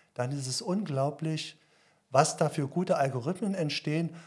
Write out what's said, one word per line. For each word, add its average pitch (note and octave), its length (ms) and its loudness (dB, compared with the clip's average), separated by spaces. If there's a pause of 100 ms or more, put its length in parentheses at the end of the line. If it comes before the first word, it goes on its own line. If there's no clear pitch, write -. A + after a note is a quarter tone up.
(140)
dann B2 160 -2
ist C#3+ 160 -4
es - 160 -4
unglaublich, D#3 960 -2 (540)
was D3 240 6
da D#3 120 4
für C#3 200 -2
gute F3+ 280 0
Algorithmen C#3+ 580 0
entstehen D#3+ 600 -2 (120)